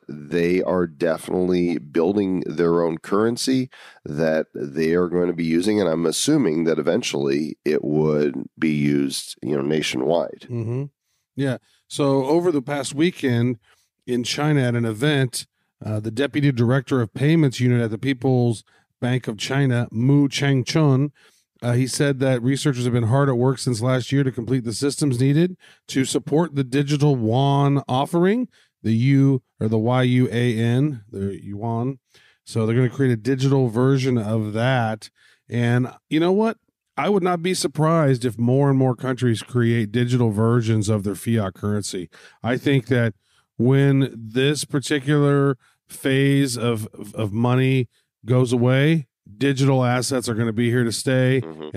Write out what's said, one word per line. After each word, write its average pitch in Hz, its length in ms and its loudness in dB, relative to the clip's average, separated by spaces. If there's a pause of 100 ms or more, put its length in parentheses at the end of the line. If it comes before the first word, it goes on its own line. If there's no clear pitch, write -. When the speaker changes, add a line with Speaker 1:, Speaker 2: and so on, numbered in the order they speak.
Speaker 1:
they 85 540 -2
are 90 260 0
definitely 87 920 -2
building 90 680 0
their 85 380 0
own 82 160 -2
currency 120 720 -2 (360)
that 78 480 0
they 78 400 -2
are 90 160 2
going 87 180 0
to 87 60 -2
be 82 100 -4
using. 90 380 0
And 87 80 0
I'm 82 160 -2
assuming 85 600 0
that 78 140 0
eventually 73 840 -2
it 76 180 0
would 73 600 0 (120)
be 80 140 -2
used, 71 720 -2
you 69 140 -4
know, 69 40 -4
nationwide. 73 880 -2
Speaker 2:
Mm-hmm. 120 340 -8 (520)
Yeah. 131 220 -4 (320)
So 139 380 0
over 170 240 2
the 143 100 0
past 139 340 -6
weekend 123 600 0 (480)
in 123 180 -2
China 147 380 0
at 120 140 0
an 117 100 0
event, 131 600 -2 (380)
uh, 107 140 -4
the 110 120 -8
deputy 139 420 0
director 123 480 2
of 110 120 -4
payments 147 460 2
unit 123 220 2
at 113 100 -2
the 110 60 -6
People's 123 680 0 (380)
Bank 123 260 -2
of 110 100 -6
China, 131 540 0
Mu 139 380 2
Changchun, 139 840 2 (500)
uh, 120 120 -2
he 127 140 2
said 139 320 0
that 131 220 2
researchers 127 440 0
have 120 80 0
been 120 100 2
hard 139 260 2
at 127 80 0
work 127 200 2
since 117 240 -2
last 127 320 0
year 139 100 2
to 131 80 -2
complete 120 320 -4
the 113 100 -4
systems 139 460 -2
needed 156 380 2 (300)
to 135 180 0
support 151 500 -2
the 139 80 0
digital 143 540 0
yuan 139 720 2
offering, 175 600 0 (360)
the 110 100 2
U 135 480 4 (180)
or 107 80 -2
the 110 120 0
Y 123 240 0
U 123 280 2
A 120 240 0
N, 120 540 0
the 98 340 -6
yuan. 117 540 -6 (480)
So 113 200 -2
they're 117 100 0
gonna 127 160 2
create 131 200 2
a 117 60 0
digital 131 520 0
version 127 500 2
of 107 340 -2
that. 113 560 -2 (400)
And 120 420 0 (200)
you 156 80 2
know 175 120 2
what? 220 260 0 (380)
I 147 140 -2
would 196 140 2
not 175 180 0
be 185 140 0
surprised 147 680 2
if 110 140 -4
more 131 320 2
and 135 80 4
more 131 180 2
countries 120 460 -2
create 117 500 0
digital 120 380 2
versions 110 600 2
of 104 140 0
their 98 120 -4
fiat 104 400 -2
currency. 104 520 -6 (360)
I 123 140 -2
think 139 300 0
that 120 280 0 (420)
when 135 580 4
this 120 480 -2
particular 143 920 0 (300)
phase 139 680 0
of, 113 380 -2
of, 104 220 -16
of 104 180 -4
money 127 540 2 (380)
goes 127 280 2
away, 131 540 2 (300)
digital 135 460 2
assets 123 460 -2
are 117 40 0
gonna 113 200 -2
be 120 160 0
here 123 160 2
to 113 60 0
stay, 131 520 0
Speaker 1:
Mm-hmm. 78 340 -12